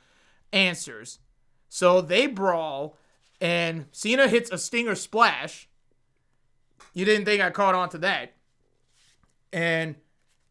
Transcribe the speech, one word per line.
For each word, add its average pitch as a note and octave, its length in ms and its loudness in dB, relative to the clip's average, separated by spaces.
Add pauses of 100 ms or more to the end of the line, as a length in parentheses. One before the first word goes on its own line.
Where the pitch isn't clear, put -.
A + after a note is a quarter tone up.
(540)
answers. D#3 640 -4 (500)
So F#3 320 4
they F3+ 260 2
brawl, E3 720 -4 (440)
and E3+ 500 -2
Cena B3+ 360 2
hits A#3 240 2
a F#3 60 -6
stinger A#3 380 -4
splash. E3 720 -2 (1300)
You F3+ 120 -4
didn't G#3 200 2
think G3+ 160 2
I F#3 80 2
caught F#3+ 260 2
on F3+ 140 0
to F3 100 -12
that. D#3+ 340 -4 (1200)
And E3 440 -2 (560)